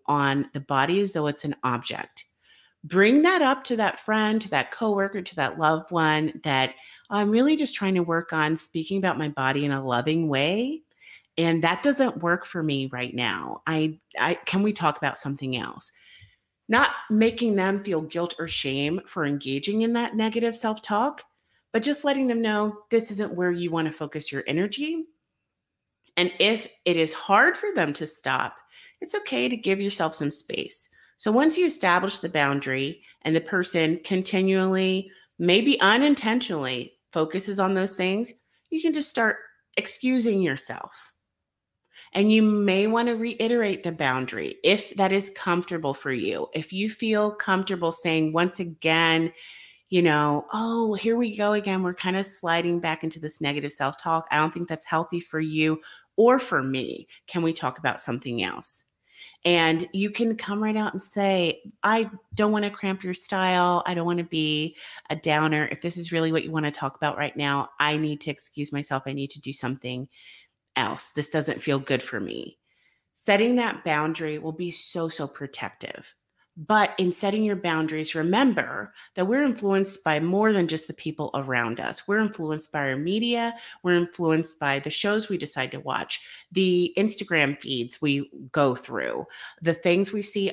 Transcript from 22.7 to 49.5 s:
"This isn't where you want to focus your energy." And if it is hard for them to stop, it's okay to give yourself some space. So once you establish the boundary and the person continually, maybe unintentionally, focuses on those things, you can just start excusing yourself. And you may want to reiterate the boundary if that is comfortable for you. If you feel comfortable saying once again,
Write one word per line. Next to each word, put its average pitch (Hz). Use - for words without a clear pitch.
"This 226
isn't 202
where 180
you 175
want 160
to 156
focus 151
your 139
energy." 277
And 180
if 220
it 175
is 160
hard 254
for 415
them 165
to 156
stop, -
it's -
okay 247
to 240
give 202
yourself 165
some 147
space. -
So 214
once 311
you 359
establish 185
the 180
boundary 139
and 160
the 160
person 165
continually, 190
maybe 214
unintentionally, 214
focuses 190
on 190
those 190
things, 196
you 320
can 330
just 302
start 226
excusing 226
yourself. -
And 208
you 220
may 208
want 233
to 233
reiterate 226
the 170
boundary 127
if 208
that 190
is 196
comfortable 175
for 139
you. 101
If 160
you 202
feel 214
comfortable 190
saying 160
once 175
again, 165